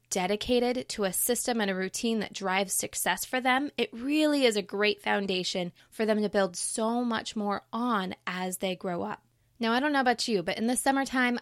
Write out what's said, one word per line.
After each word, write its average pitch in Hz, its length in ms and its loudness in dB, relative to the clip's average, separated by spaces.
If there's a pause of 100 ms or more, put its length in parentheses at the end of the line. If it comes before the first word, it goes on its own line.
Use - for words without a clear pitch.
dedicated 240 800 0
to 208 140 -2
a 185 80 0
system 240 480 0
and 202 100 0
a 190 40 -2
routine 208 460 -2
that - 120 -6
drives 190 400 -2
success - 540 -2
for 254 120 -2
them, 262 380 2
it 233 160 -2
really 285 540 4
is 220 100 4
a 208 60 2
great 208 400 0
foundation 190 680 -2 (180)
for 220 160 -2
them 214 160 4
to 208 80 2
build 190 260 2
so 233 480 -2
much 226 320 -4
more 202 340 -2
on 226 440 0 (120)
as 185 320 -4
they 185 160 -2
grow 180 280 -4
up. 208 200 -8 (380)
Now, 226 140 2
I 247 60 2
don't 294 120 2
know 277 80 2
about 247 260 2
you, 208 160 2
but 185 140 -4
in 220 120 0
the 254 80 0
summertime, 254 640 2